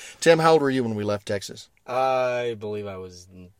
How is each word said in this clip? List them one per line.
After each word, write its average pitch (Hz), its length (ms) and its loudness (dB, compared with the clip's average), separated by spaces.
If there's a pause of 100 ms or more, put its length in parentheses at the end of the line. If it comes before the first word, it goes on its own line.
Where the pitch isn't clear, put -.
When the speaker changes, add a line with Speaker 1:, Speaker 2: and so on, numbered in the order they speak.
(200)
Speaker 1:
Tim, 165 200 6
how 160 140 6
old 156 80 6
were 139 80 2
you 131 140 0
when 113 120 -2
we 104 100 -4
left 104 220 -4
Texas? - 420 -8 (180)
Speaker 2:
I 123 720 0
believe 107 280 -6
I 95 100 -10
was 92 300 -16 (320)